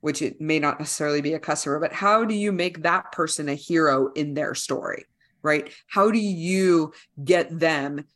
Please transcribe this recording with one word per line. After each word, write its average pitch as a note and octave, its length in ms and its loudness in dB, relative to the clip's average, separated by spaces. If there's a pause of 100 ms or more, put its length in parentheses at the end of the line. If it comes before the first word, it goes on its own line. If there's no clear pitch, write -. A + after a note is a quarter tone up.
which D3+ 200 -4
it - 200 -6
may D#3 180 0
not D3 200 -2
necessarily D3 420 -2
be D3 120 -2
a D#3 60 -4
customer, D3+ 400 -4
but E3 140 -4
how G#3+ 320 2
do A3 80 -2
you G#3 180 0
make F3 300 -2
that E3+ 300 0
person D#3 360 -4
a C#3+ 80 -2
hero C#3+ 580 2
in D3 200 -4
their C#3+ 200 -4
story, - 520 -6 (380)
right? D3+ 280 0 (160)
How G3+ 240 4
do A3+ 80 4
you F3+ 720 2 (320)
get E3 340 2
them C#3+ 460 0 (120)